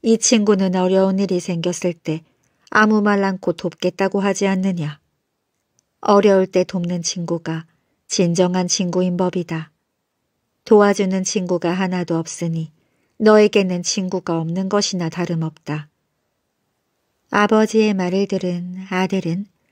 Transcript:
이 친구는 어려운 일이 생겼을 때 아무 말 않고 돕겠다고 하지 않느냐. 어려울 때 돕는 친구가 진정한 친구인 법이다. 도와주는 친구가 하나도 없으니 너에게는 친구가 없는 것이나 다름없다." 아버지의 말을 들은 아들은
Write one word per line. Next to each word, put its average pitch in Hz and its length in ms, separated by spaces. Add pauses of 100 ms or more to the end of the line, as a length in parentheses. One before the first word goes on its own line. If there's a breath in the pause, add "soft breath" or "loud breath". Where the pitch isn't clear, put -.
이 226 160
친구는 202 580
어려운 190 440
일이 185 220
생겼을 175 520
때 160 300 (460)
아무 214 320
말 202 220
않고 190 300
돕겠다고 185 680
하지 196 260
않느냐. 185 520 (1000)
어려울 196 480
때 180 160
돕는 175 380
친구가 165 640 (420)
진정한 180 640
친구인 180 480
법이다. 170 540 (920)
도와주는 202 600
친구가 180 460
하나도 180 440
없으니 165 560 (460)
너에게는 208 680
친구가 185 560
없는 175 300
것이나 196 400
다름없다." 160 800 (1400)
아버지의 214 640
말을 185 340
들은 180 600
아들은 185 580 (240)